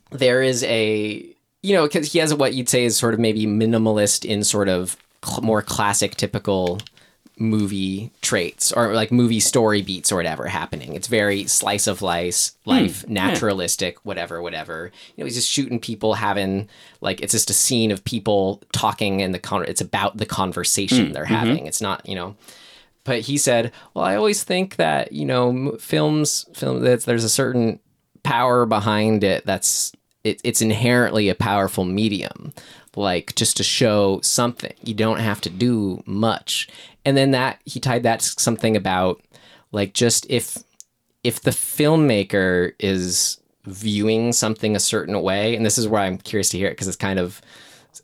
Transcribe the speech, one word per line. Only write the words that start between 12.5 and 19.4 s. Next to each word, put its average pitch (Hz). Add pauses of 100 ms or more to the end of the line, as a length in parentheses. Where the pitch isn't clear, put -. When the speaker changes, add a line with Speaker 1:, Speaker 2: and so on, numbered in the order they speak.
Speaker 2:
Hmm. -
Speaker 1:
life, 214
Speaker 2:
Yeah. 110
Speaker 1:
naturalistic, 95
whatever, 85
whatever. 82 (260)
You -
know, 147
he's 120
just 120
shooting 120
people, 110
having, 98 (320)
like, 95
it's -
just -
a 98
scene 113
of 98
people 101 (100)
talking 101
and 92
the 90
con-, 92